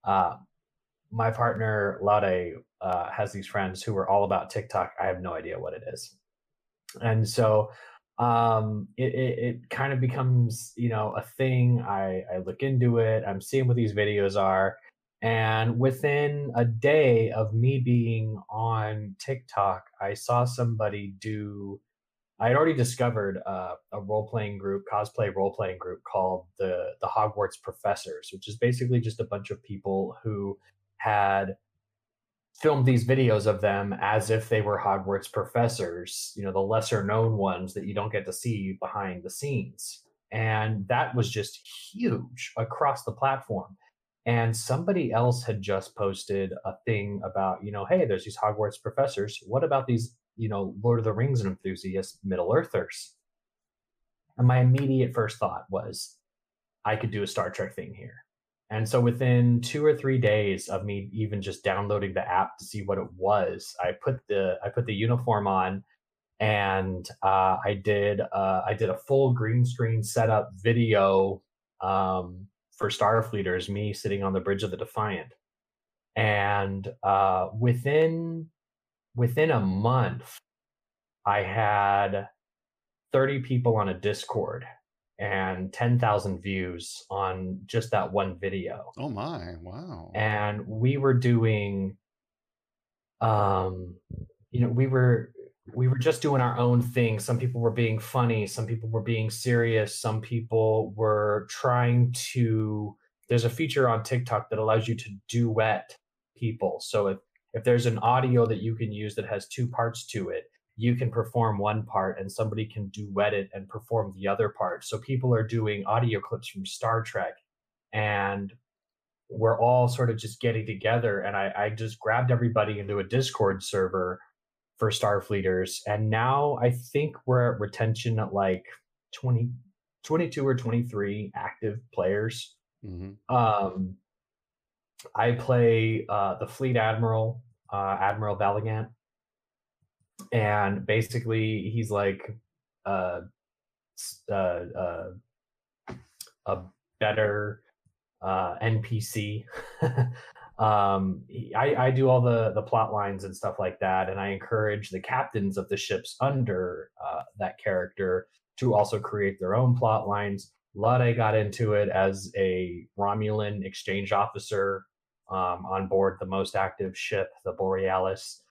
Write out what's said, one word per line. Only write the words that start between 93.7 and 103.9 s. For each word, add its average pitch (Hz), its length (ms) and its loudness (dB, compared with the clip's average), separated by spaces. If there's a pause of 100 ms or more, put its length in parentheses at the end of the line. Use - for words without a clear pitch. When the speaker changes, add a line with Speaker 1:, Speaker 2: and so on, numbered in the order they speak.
Speaker 1:
you 120 100 0
know, 117 80 4
we 127 180 2
were, 127 440 4 (420)
we 127 140 2
were 127 100 2
just 156 240 2
doing 139 200 2
our 120 160 2
own 120 240 6
thing. 117 380 2
Some 120 200 0
people 123 220 -2
were 117 100 2
being 113 260 0
funny. 117 500 0
Some 110 180 -4
people 110 240 -4
were 110 120 -2
being 110 280 -2
serious. 117 680 2
Some 110 220 -2
people 110 760 0
were 104 540 2
trying 123 600 4 (220)
to, 107 640 0 (320)
there's 120 160 2
a 117 40 4
feature 135 380 0
on 113 160 2